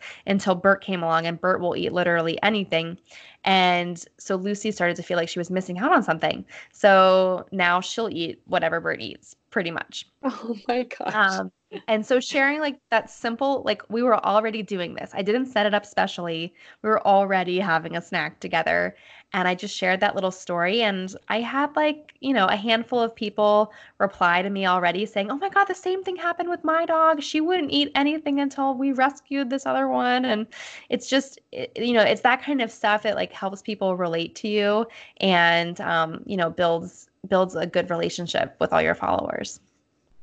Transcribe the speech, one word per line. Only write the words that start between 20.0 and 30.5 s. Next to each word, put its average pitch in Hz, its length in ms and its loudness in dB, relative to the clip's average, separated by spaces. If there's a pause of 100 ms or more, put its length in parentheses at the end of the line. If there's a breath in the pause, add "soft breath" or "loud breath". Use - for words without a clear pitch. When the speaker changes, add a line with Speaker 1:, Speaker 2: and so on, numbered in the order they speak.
Speaker 1:
that 202 140 2
little 190 160 -2
story. 180 500 -2
And 190 340 -2 (140)
I 214 140 -2
had, 277 340 -4
like, 302 440 -2
you 269 120 -2
know, 202 140 4
a 208 100 2
handful 226 460 0
of 233 120 -2
people 208 600 2 (240 loud breath)
reply 180 420 2
to 190 80 -2
me 196 180 -2
already 180 380 2
saying, 208 260 -4
"Oh 277 60 -4
my 381 140 -4
God, 403 160 4
the 381 80 -4
same 370 280 -4
thing 370 140 -6
happened 339 320 -4
with 339 160 -4
my 320 220 2
dog. 320 360 4
She 311 200 -2
wouldn't 339 280 0
eat 285 240 0
anything 294 460 0
until 269 320 0
we 269 200 -2
rescued 277 580 -2
this 269 160 -4
other 262 220 0
one." 254 360 0
And 220 220 -2 (420 loud breath)